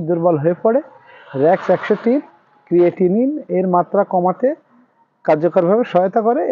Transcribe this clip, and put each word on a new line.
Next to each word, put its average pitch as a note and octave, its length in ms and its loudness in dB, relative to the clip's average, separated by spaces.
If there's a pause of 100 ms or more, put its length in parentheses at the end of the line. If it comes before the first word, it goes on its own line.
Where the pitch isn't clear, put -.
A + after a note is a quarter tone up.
দুর্বল E3+ 340 0
হয়ে E3+ 200 0
পড়ে। A#3 180 2 (600)
র্যাক্স F3 280 2
একশো F#3 240 0 (100)
তিন B3+ 160 0 (460)
ক্রিয়েটিনিন F3 640 2 (180)
এর F#3 260 -2
মাত্রা F3 300 0
কমাতে F#3 440 -2 (760)
কার্যকরভাবে F3 600 0
সহায়তা F#3+ 360 0
করে A#3+ 320 0